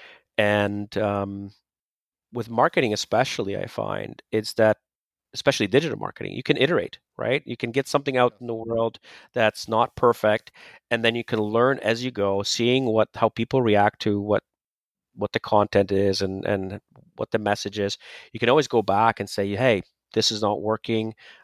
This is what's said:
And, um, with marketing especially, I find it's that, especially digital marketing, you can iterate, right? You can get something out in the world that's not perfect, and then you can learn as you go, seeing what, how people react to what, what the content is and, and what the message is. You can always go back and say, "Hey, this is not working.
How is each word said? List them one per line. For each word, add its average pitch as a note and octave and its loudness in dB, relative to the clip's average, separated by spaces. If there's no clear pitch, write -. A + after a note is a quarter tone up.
And, G#2 0
um, G2+ -4
with A2+ -8
marketing A#2+ 2
especially, G2+ -2
I - -6
find - -8
it's A2 -2
that, A2 4
especially - 0
digital B2 2
marketing, G2+ -10
you - -8
can - 0
iterate, C3+ 0
right? A#2+ -2
You B2 -10
can A#2+ -6
get C3+ -4
something C#3 -2
out B2 2
in B2 -12
the A#2 -6
world A2+ -2
that's A2 0
not A2+ 0
perfect, A2 2
and A#2 -2
then A#2 4
you A#2 -4
can A2+ -2
learn A#2 2
as A#2 -2
you B2+ -4
go, G2 0
seeing B2 0
what, A2 2
how A#2 0
people A#2 -2
react G#2 2
to G2+ 0
what, G#2 0
what G#2 -6
the A#2 -2
content G2+ 2
is G2 0
and, F#2+ -4
and G2 -4
what - -6
the A2+ 0
message G2+ -2
is. G2+ -2
You - -12
can A2+ 0
always C#3 4
go A#2 4
back G#2 2
and G2+ -6
say, G2+ -2
"Hey, A2+ 2
this - 0
is G#2+ -6
not G#2 0
working. A2 -2